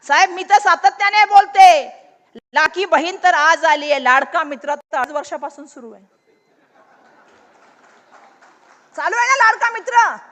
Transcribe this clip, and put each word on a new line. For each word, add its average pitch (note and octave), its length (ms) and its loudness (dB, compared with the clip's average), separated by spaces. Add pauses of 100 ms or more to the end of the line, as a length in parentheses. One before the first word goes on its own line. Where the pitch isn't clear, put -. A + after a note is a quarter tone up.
साहेब, F4 220 0
मी F#4 140 -12
तर G4+ 160 2
सातत्याने G4+ 640 0
बोलते, F#4+ 720 4 (580)
लाडकी D#4 320 -2
बहीण E4 380 -2
तर F4+ 100 4
आज D#4+ 320 0
आलीये, D4 380 -2
लाडका C4+ 400 0
मित्र C#4+ 320 -8
तर D4 220 -12
आज B3+ 140 -6
वर्षापासून D4 540 -12
सुरू A#3+ 280 -20
आहे. G3 100 -20 (3000)
चालू E4+ 220 -6
आहे A#4+ 100 0
ना C5+ 80 2
लाडका A#4 340 0
मित्र? A#4 260 -8 (360)